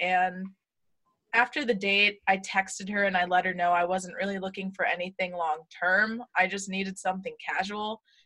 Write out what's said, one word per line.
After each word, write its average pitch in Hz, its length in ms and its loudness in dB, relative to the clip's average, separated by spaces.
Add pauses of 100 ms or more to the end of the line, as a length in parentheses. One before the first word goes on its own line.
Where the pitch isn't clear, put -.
And 185 460 0 (840)
after 247 320 2
the 233 100 2
date, 202 440 2 (100)
I 190 100 6
texted 190 520 -2
her 202 140 2
and 190 120 2
I 180 80 4
let 180 200 4
her 185 100 -2
know 175 180 2
I 175 120 4
wasn't 185 320 -2
really 196 220 -2
looking 190 320 -6
for 190 140 -2
anything 180 480 -4
long 165 280 -2 (220)
term. 214 400 2 (160)
I 185 80 4
just 196 220 -6
needed 190 280 -4
something 185 380 -4 (100)
casual. 208 580 -4 (240)